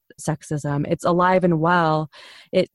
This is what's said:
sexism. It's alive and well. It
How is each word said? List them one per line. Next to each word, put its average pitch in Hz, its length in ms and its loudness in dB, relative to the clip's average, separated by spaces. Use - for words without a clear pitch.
sexism. 147 680 -4
It's - 160 -10
alive 180 380 2
and 170 180 2
well. 160 480 2
It 185 220 0